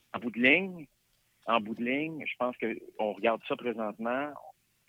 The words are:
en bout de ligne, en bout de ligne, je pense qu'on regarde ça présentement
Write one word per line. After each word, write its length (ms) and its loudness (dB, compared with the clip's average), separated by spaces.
en 60 -4
bout 100 -4
de 100 -2
ligne, 460 4
en 140 6
bout 140 -2
de 100 -2
ligne, 400 -2
je 140 -6
pense 180 0
qu'on 560 -2
regarde 360 2
ça 80 0
présentement 760 -2